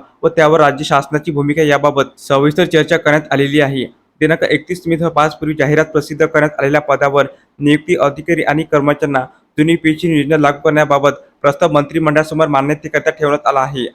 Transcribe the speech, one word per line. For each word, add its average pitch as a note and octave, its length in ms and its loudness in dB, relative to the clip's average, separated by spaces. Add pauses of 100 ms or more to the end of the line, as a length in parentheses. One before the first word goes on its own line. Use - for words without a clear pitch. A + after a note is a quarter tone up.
(220)
व E3 60 0
त्यावर D#3+ 320 2
राज्य C#3+ 240 2
शासनाची D3+ 480 -2
भूमिका D3 300 -2
याबाबत C#3+ 560 0
सविस्तर D3 460 0
चर्चा E3 320 2
करण्यात D3+ 360 0
आलेली C#3 280 2
आहे. C#3 240 -2 (360)
दिनांक D#3 220 0
एकतीस - 440 -2
मे E3 100 0
दोन E3 80 -4
हजार D#3+ 100 -4
पाच D3+ 240 0
पूर्वी D#3 200 -6
जाहिरात D3 260 2
प्रसिद्ध D#3 400 -4
करण्यात D3+ 340 0
आलेल्या C#3 220 0
पदावर C#3 460 0 (320)
नियुक्ती D3+ 380 0
अधिकारी D#3 460 -2
आणि D3 200 0
कर्मचाऱ्यांना D3 640 0 (340)
जुनी D#3 180 2
पेन्शन D#3+ 320 -2
योजना D3+ 300 2
लागू C#3+ 260 0
करण्याबाबत C#3+ 480 2 (300)
प्रस्ताव C#3+ 300 0
मंत्रिमंडळासमोर D#3 720 0
मान्यतेकरिता D3 640 -2
ठेवण्यात D3 360 -2
आला C#3 140 2
आहे. C3 340 -4